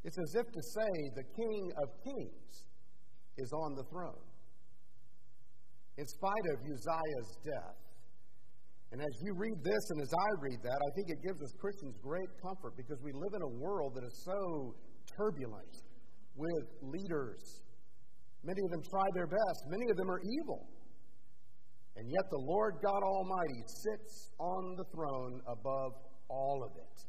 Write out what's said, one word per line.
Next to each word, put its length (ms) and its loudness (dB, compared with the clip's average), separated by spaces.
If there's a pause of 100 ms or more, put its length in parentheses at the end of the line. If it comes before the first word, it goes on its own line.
It's 140 -2
as 160 0
if 160 4
to 120 -2 (120)
say 180 2 (220)
the 140 -2 (100)
King 340 0 (140)
of 20 -4 (140)
Kings 640 -4 (720)
is 160 -2
on 220 0
the 180 -2
throne, 320 -4 (1800)
in 60 0
spite 380 2 (120)
of 80 -2
Uzziah's 800 0
death. 320 -2 (1120)
And 80 -2
as 220 2
you 160 0
read 260 0
this 200 6 (100)
and 80 2
as 80 0
I 200 4 (120)
read 220 0
that, 180 2
I 160 4
think 160 0
it 80 0
gives 240 0
us 160 -2
Christians 400 -2
great 400 0
comfort 340 -2
because 280 -2
we 100 -2
live 240 0
in 60 2
a 180 0
world 320 2
that 100 -2
is 220 -2
so 480 0 (320)
turbulent 800 0 (500)
with 300 2 (160)
leaders. 800 0 (800)
Many 240 0
of 60 2
them 180 0
try 240 4
their 140 2
best. 420 2
Many 220 2
of 60 6
them 120 4
are 100 2 (220)
evil. 260 0 (1300)
And 120 -2
yet 220 6
the 80 2
Lord 420 4
God 220 6
Almighty 640 2
sits 720 0
on 380 0
the 80 0 (100)
throne 500 0
above 460 0 (380)
all 340 2
of 160 -2
it. 180 -2 (120)